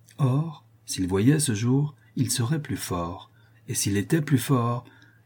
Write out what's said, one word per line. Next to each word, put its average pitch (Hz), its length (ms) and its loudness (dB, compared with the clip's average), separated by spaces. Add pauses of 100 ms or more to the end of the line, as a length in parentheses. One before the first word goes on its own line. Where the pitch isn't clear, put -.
(180)
Or, 147 460 0 (220)
s'il 92 220 -4
voyait 113 320 4
ce 117 140 0
jour, 131 420 0 (180)
il 107 160 0
serait 139 320 -2
plus - 140 -6
fort. 87 540 -6 (360)
Et 120 80 -6
s'il 101 220 0
était 127 240 0
plus 147 180 2
fort, 120 460 0 (420)